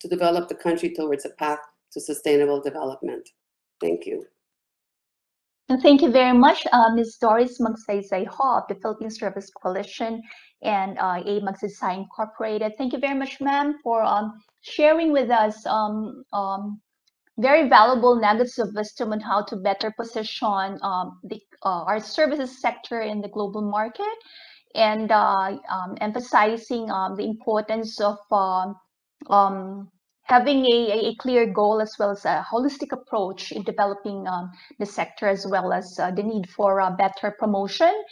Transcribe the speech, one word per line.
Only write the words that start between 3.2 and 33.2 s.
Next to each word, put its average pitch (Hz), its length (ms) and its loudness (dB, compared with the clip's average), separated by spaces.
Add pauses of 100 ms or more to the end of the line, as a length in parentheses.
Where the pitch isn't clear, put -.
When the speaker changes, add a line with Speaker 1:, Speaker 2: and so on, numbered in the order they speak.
Speaker 1:
Thank 85 260 -4
you. - 200 -8 (1400)
Speaker 2:
And 254 140 2
thank 285 200 10
you 320 80 4
very 254 260 6
much, 285 360 6
uh, 226 220 8
Ms. 226 260 0
Doris 240 400 2
Magsaysay 202 680 -4
Ho 262 320 0
of - 100 -6
the 202 80 -4
Philippine 220 340 -6
Service 196 400 -8
Coalition 226 720 -8 (400)
and, 196 360 -2
uh, 180 260 -2
A 202 160 -2
Magsaysay 196 580 -6
Incorporated. 214 800 -6
Thank 254 160 -6
you 285 60 -4
very 277 200 -2
much, 269 220 -8
ma'am, 285 420 -2
for, 226 200 0
um, 214 300 0 (300)
sharing 320 500 2
with 254 180 2
us, 214 360 2
um, 214 680 -2
um, 202 480 -6 (580)
very 277 300 4
valuable 240 460 6
nuggets 226 440 0
of 208 160 -2
wisdom 214 380 -6
on 214 80 -4
how 208 220 0
to 214 140 -10
better 196 420 -2
position, 214 840 -4
um, 185 420 -4
the, 208 160 -12 (240)
uh, 180 200 -2
our 202 140 -2
services 269 600 -2
sector 233 400 -6
in 214 220 -6
the 202 60 -8
global 208 340 -6
market, 226 540 -4 (580)
and, 214 360 2
uh, 202 460 2 (140)
um, 185 300 -8
emphasizing, 226 920 0
um, 190 260 -4
the 202 80 -4
importance 220 760 -4
of, 208 180 0 (120)
um, 190 460 0 (540)
um, 196 600 2 (320)
having 254 420 4
a, 233 260 4
a, 214 180 0
a 226 80 -4
clear 247 280 2
goal 214 380 2
as 214 160 -6
well 202 120 2
as 202 140 -6
a 156 260 0
holistic 277 420 -2
approach 214 600 -6